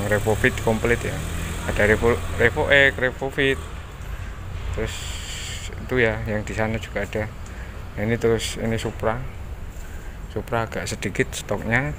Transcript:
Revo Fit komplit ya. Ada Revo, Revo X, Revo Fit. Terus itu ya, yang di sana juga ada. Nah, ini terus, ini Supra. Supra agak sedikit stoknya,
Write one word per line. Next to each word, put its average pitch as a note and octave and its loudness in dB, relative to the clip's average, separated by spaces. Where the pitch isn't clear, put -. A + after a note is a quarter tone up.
Revo G#2 4
Fit B2 4
komplit A2+ 4
ya. F#2+ -2
Ada G#2+ 4
Revo, A#2 6
Revo C3+ 4
X, C#3 8
Revo B2+ 0
Fit. C3+ 2
Terus A2 -2
itu - -4
ya, A2 4
yang G#2+ 0
di G2+ -4
sana A2 2
juga - -4
ada. G#2+ -2
Nah, G#2 0
ini A2+ 4
terus, A2+ 2
ini A2+ 0
Supra. A2 -2
Supra A2+ -2
agak - -6
sedikit G#2+ -2
stoknya, A#2 0